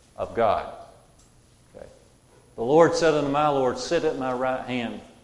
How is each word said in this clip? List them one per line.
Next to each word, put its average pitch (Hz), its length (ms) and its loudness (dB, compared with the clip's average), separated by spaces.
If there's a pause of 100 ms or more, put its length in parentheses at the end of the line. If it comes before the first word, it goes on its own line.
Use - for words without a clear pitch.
(160)
of 98 180 -8
God. 101 380 0 (1040)
Okay. - 100 -18 (720)
"The 113 80 -6
Lord 156 300 6
said 160 200 2
unto 143 160 0
my 151 180 2
Lord, 131 300 0
Sit 165 260 -2
at 147 140 -2
my 131 140 -4
right 127 340 -4
hand." 113 340 -6 (240)